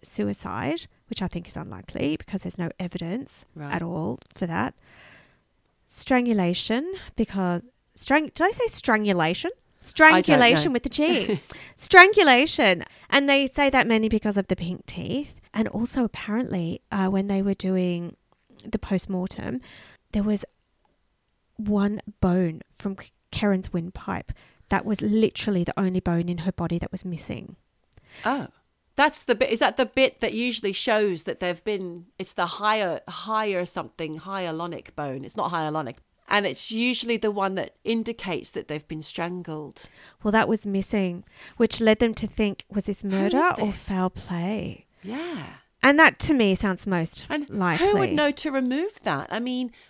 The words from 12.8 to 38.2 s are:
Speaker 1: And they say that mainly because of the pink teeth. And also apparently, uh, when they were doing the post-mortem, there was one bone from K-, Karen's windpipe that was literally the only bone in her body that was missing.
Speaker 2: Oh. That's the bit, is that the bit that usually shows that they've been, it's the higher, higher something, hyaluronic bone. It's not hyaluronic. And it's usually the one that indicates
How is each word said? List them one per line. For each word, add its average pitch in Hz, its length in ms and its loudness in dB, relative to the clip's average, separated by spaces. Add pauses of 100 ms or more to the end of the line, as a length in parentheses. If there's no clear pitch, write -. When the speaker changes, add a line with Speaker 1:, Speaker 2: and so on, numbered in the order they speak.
Speaker 1:
And 277 180 4
they 277 180 4
say 277 240 2
that 254 160 4
mainly 220 220 2
because 208 300 0
of 190 100 -2
the 185 80 0
pink 175 300 -8
teeth. - 480 -8 (180)
And 220 160 -2
also 240 360 -2
apparently, 208 760 -4 (100)
uh, 190 180 0
when 196 180 0
they 196 160 0
were 196 120 0
doing 180 600 -2 (480)
the 220 140 -4
post-mortem, 190 840 -4 (520)
there 208 100 0
was 208 220 -2 (1120)
one 208 440 0 (200)
bone 180 420 2 (120)
from 196 220 -6
K-, - 140 -20 (200)
Karen's 196 420 0
windpipe - 600 -6 (380)
that - 160 0
was 208 160 -2
literally 208 640 0
the - 140 -4
only 185 220 0
bone 170 300 0
in 175 80 -4
her 175 140 -2
body 170 260 -4
that - 120 -8
was - 140 -12
missing. - 520 -10 (680)
Speaker 2:
Oh. 240 240 -2 (480)
That's 294 220 2
the - 160 0
bit, 240 160 0
is 233 80 0
that - 180 2
the 254 100 2
bit - 340 0
that 226 120 -2
usually 226 400 -2
shows 208 520 0
that - 160 -8
they've 180 240 -4
been, 180 420 -6 (120)
it's - 140 -10
the 175 140 -2
higher, 208 600 -2
higher 202 580 -4
something, 160 540 -10
hyaluronic 175 720 -8
bone. 135 300 -6
It's - 120 -12
not 202 140 -2
hyaluronic. 156 460 -4 (320)
And 202 180 0
it's - 260 -6
usually 233 460 0
the 214 140 0
one 196 240 -2
that - 180 -6 (100)
indicates 226 640 -4